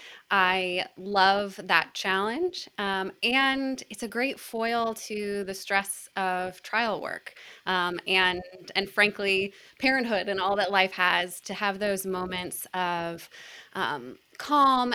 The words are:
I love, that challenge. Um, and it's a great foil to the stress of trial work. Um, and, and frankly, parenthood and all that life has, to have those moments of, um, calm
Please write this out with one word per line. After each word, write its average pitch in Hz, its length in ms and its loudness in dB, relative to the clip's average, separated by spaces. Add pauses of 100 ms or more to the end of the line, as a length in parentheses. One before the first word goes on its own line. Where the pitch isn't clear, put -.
(300)
I 185 560 2 (100)
love, 196 680 4
that 175 300 4
challenge. 220 760 -2 (100)
Um, 196 340 -2 (100)
and 269 680 0
it's - 120 -10
a 233 60 -6
great 240 320 -4
foil 226 540 -2
to 202 500 -6
the 190 100 -8
stress 196 600 -4
of 185 460 -2
trial 220 380 -2
work. - 340 -10 (320)
Um, 180 420 0
and, 185 340 4 (320)
and 196 160 -2
frankly, 202 640 0 (240)
parenthood 240 500 2
and 190 120 -2
all 196 160 2
that 196 160 0
life 190 200 4
has, 180 500 0
to 202 120 -10
have 196 240 -2
those 196 260 -2
moments 180 680 -6
of, 170 540 -4 (460)
um, 131 420 -4 (220)
calm 262 560 4